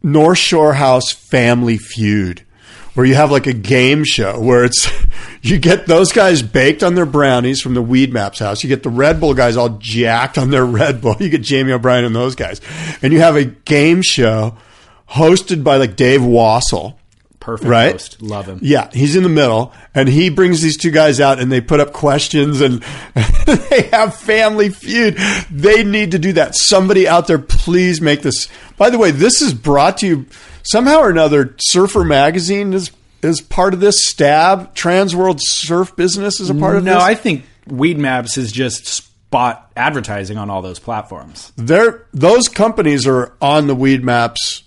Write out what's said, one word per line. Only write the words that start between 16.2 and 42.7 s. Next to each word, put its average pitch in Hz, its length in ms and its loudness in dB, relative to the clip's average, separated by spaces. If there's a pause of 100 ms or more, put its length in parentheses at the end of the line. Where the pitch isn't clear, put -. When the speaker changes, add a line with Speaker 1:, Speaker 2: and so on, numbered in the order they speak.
Speaker 1:
Wassel. 113 800 0 (400)
Speaker 2:
Perfect 110 300 -8
Speaker 1:
Right? 117 220 4
Speaker 2:
host. - 300 -14
Love 104 240 -10
him. 95 160 -14
Speaker 1:
Yeah, 135 320 0
he's 143 240 0
in 185 60 2
the 180 40 2
middle, 127 460 0 (200)
and 135 140 2
he 156 220 2
brings 170 320 2
these 160 160 -2
two 170 140 -2
guys 151 280 4
out, 135 200 4
and 127 120 -2
they 127 80 2
put 147 220 0
up 143 100 -2
questions, 143 680 -2
and 127 200 0 (320)
<laughs> - 20 -10 (540)
they 254 220 0
have 220 240 0
Family 214 540 0
Feud. 214 480 -2 (340)
They 202 320 2
need 202 280 -2
to 185 80 -2
do 180 140 -2
that. 156 220 0
Somebody 190 500 2
out 170 220 2
there, 160 120 2
please 175 600 2
make 147 220 0
this. - 260 -4 (300)
By 214 120 4
the 240 80 0
way, 196 140 4
this 185 300 0
is 220 120 -2
brought 143 440 0
to 202 100 -4
you 147 180 -2 (380)
somehow 277 380 2
or 226 80 2
another. 151 500 2
Surfer 190 460 0
Magazine 170 680 0
is, 185 200 -6 (300)
is 160 200 -2
part 190 320 -2
of 180 80 -4
this. 202 240 0
Stab, 160 680 0
Trans 180 400 -2
World 180 300 -2
Surf 175 540 -4
Business 190 420 -4
is 185 100 -6
a 143 60 -2
part 170 220 0
of 180 80 0
Speaker 2:
No, 190 80 2
Speaker 1:
this. 180 100 4
Speaker 2:
I 208 100 2
think 170 300 -4 (240)
Weed 147 300 -2
Maps 131 400 -4
is 117 160 -8
just 123 340 -6
spot - 880 -6
advertising 107 600 -6
on 104 120 -10
all 95 120 -6
those 90 180 -14
platforms. 98 800 -14
Speaker 1:
They're, 196 560 0
those 214 340 2
companies 170 580 -2